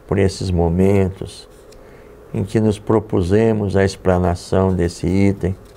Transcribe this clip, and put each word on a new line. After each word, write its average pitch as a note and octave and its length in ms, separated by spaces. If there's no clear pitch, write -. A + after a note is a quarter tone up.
por G2 120
esses F#2+ 320
momentos F#2 1000
em G#2+ 120
que A2 160
nos G#2+ 180
propusemos G#2 1000
a G2 80
explanação F#2 880
desse F2 340
item F#2+ 500